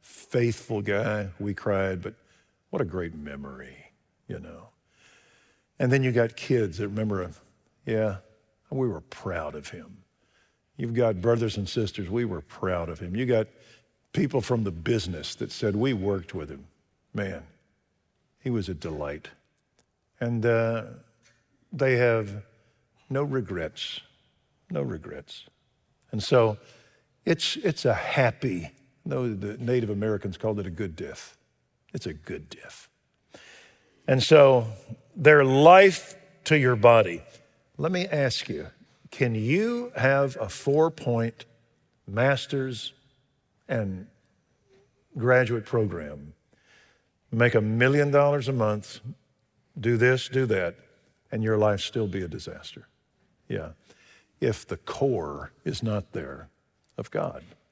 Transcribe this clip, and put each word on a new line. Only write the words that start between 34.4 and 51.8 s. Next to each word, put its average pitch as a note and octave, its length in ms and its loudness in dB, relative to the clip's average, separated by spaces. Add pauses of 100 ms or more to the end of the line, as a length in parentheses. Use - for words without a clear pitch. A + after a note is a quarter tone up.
they're D3+ 300 8
life E3 720 8 (280)
to D#3 140 4
your B2+ 180 4
body. G#2 460 6 (540)
Let D#3+ 160 -2
me F3+ 140 -2
ask C#3+ 420 -2
you, - 200 -8 (420)
can A#2+ 240 -2
you G#3+ 640 -2
have C3+ 400 2
a G#2 120 -6
four-point C#3 960 -2 (600)
master's C3 840 -2 (760)
and G2 380 -4 (1120)
graduate A#2+ 500 2
program, D#2 680 -4 (960)
make A#2 240 4
a A2+ 60 6
million B2+ 500 2
dollars C#3+ 380 4
a C3+ 40 -2
month, G#2+ 480 -2 (760)
do A#2 180 0
this, B2+ 320 2
do C3 180 0
that, F#2 280 0 (560)
and A2 120 -4
your A2 140 0
life G#2 240 2